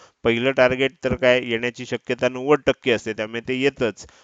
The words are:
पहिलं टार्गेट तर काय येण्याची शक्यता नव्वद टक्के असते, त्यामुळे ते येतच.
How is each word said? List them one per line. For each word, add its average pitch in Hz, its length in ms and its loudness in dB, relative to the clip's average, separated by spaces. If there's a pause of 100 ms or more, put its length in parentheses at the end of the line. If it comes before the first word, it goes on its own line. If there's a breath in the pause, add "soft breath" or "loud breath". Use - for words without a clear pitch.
(220 soft breath)
पहिलं 120 300 0
टार्गेट 131 400 2 (120)
तर 127 100 -2
काय 127 300 2
येण्याची 120 420 -4
शक्यता 123 420 -4
नव्वद 135 380 2
टक्के 131 260 0
असते, 110 200 -2
त्यामुळे 110 280 -8
ते 127 140 -6
येतच. 127 520 -2 (180 soft breath)